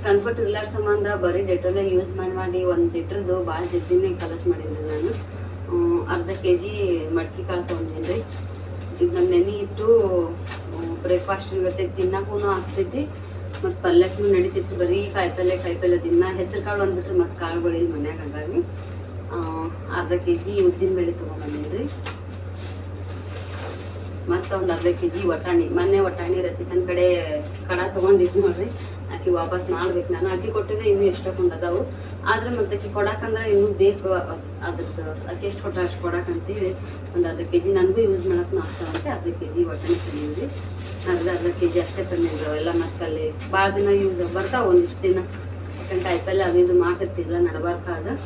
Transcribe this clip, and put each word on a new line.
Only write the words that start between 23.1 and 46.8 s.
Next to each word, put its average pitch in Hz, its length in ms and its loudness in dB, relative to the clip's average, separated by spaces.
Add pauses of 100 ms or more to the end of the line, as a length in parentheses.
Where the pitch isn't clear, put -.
ಮತ್ತ್ 349 240 0
ಒಂದ್ 180 180 0
ಅರ್ಧ 165 160 0
ಕೆ 247 220 2
ಜಿ - 180 -2
ವಟಾಣಿ. 175 380 2
ಮೊನ್ನೆ 196 340 4
ವಟಾಣಿ 180 420 0
ರಚಿತನ್ 180 460 0
ಕಡೆ 180 280 6 (260)
ಕಡ - 380 -4 (140)
ತೊಗೊಂಡಿದ್ - 440 6
ನೋಡ್ರಿ, 392 280 2 (480)
ಆಕಿ - 160 -2
ವಾಪಸ್ 180 400 0
ಮಾಡ್ಬೇಕು 180 440 0
ನಾನು. 185 160 0
ಆಕಿ 190 220 -2
ಕೊಟ್ಟಿದ್ರೆ 214 380 0
ಇನ್ನೂ 196 140 6
ಎಷ್ಟೊಂದ್ 180 500 2
ಅದಾವು, 175 260 -2 (460)
ಆದ್ರೆ 226 240 0
ಮತ್ತ್ 214 240 0
ಆಕಿ 196 200 -6
ಕೊಡಾಕಂದ್ರೆ 214 560 -2
ಇನ್ನೂ 202 180 6
ಬೇಕು 196 420 4
ಅದ್ರದ್ದು, 170 1000 -4
ಆಕಿ 175 360 -8
ಎಷ್ಟ್ 196 140 -6
ಕೊಟ್ರ 202 200 -4
ಅಷ್ಟ್ 175 200 -2
ಕೊಡಾಕಂತೇಳಿ 180 720 -2 (420)
ಒಂದ್ 339 120 4
ಅರ್ಧ 302 140 -4 (100)
ಕೆ 349 80 4
ಜಿ - 140 2
ನನಗೂ 190 280 6
ಯೂಸ್ 359 260 2
ಮಾಡಕ್ 175 280 2
ಆಗ್ತಾವಂತೆ 320 540 -4
ಅರ್ಧ - 140 -4
ಕೆ 339 220 -4
ಜಿ 349 180 0
ವಟಾಣಿ 330 320 0
ತಂದಿದ್ರಿ. 302 500 -4 (640)
ಅರ್ಧ, 175 160 2
ಅರ್ಧ 175 320 0
ಕೆ 175 80 4
ಜಿ 170 120 4
ಅಷ್ಟೇ 180 240 -2
ತಂದಿದ್ರು. 165 460 0
ಅವೆಲ್ಲ 156 200 0
ಮತ್ತ್ 339 340 -2
ಅಲ್ಲಿ - 480 -4
ಭಾಳ - 240 4
ದಿನ 202 140 2
ಯೂಸ್ 185 440 4
ಬರ್ತಾವ, 233 360 2
ಒಂದಿಷ್ಟ್ 180 340 6
ದಿನ. 190 140 4
ಯಾಕಂದ್ರೆ - 840 -6
ಕಾಯಿಪಲ್ಯ 370 440 0
ಅದು 339 140 4
ಇದು 359 220 6
ಮಾಡಿರ್ತಿಲ್ಲ, 349 600 0